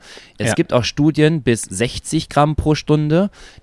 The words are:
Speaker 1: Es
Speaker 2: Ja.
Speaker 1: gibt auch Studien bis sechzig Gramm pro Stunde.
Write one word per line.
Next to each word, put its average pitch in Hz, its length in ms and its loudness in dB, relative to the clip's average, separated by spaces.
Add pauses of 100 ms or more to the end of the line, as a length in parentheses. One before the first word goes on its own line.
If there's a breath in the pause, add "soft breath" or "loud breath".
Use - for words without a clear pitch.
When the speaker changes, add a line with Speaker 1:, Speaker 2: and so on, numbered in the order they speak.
(380 loud breath)
Speaker 1:
Es 113 120 -2
Speaker 2:
Ja. 110 40 0
Speaker 1:
gibt - 200 0
auch 120 100 2
Studien 151 600 0
bis 117 180 0
sechzig 120 680 -6
Gramm 147 300 2
pro 151 180 0
Stunde. 151 540 0 (340 loud breath)